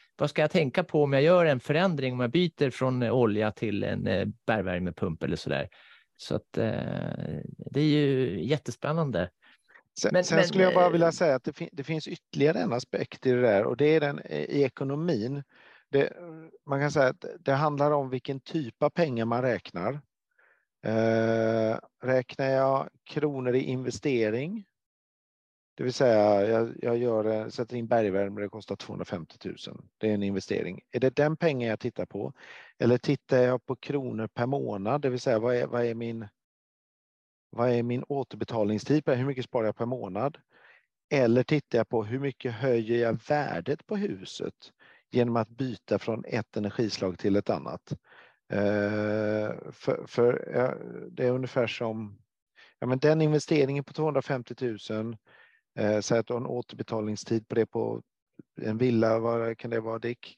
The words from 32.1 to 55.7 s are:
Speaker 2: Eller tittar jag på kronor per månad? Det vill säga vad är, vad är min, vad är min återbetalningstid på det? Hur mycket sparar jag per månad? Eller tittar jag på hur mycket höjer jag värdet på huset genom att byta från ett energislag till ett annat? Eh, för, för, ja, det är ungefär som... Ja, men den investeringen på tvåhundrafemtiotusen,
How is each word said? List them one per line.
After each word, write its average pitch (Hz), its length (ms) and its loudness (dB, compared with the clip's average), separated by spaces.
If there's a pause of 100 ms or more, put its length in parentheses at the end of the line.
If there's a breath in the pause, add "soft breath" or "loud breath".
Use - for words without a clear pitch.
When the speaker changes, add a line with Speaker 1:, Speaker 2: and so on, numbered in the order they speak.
Speaker 2:
Eller 120 180 4
tittar 135 400 0
jag 123 280 4
på 131 100 -6
kronor 123 520 -4
per 120 180 -4
månad? 123 560 -2
Det 143 80 0
vill 123 100 -4
säga 120 200 2
vad 123 160 0
är, 123 120 0
vad 120 180 -2
är 113 100 -2
min, 113 320 -8 (1200)
vad 123 200 2
är 120 140 2
min 120 240 -2
återbetalningstid 113 1000 -2
på 156 60 0
det? 127 60 2
Hur 127 80 -2
mycket 127 200 -6
sparar 117 200 -2
jag 104 120 -2
per 117 80 -4
månad? 117 520 -4 (760 soft breath)
Eller 123 300 4
tittar - 340 0
jag 113 120 0
på 113 140 0
hur 117 160 -6
mycket 135 340 -6
höjer 117 460 0
jag 117 200 0 (100)
värdet 147 560 -2
på 214 120 -6
huset - 720 -8 (400 soft breath)
genom 120 240 2
att 113 140 0
byta 113 500 -4
från - 260 -6
ett - 320 -4
energislag 98 640 -2
till 98 160 2
ett 101 140 0
annat? 67 420 -4 (640 soft breath)
Eh, 107 960 0 (200)
för, - 360 -4
för, - 460 2
ja, 123 220 0 (360)
det 127 160 -2
är 123 40 2
ungefär 127 360 -2
som... 110 500 -6 (640 soft breath)
Ja, 127 80 -4
men 127 120 2
den 156 220 4
investeringen 143 640 2
på - 100 -20
tvåhundrafemtiotusen, 120 1200 -4 (640 soft breath)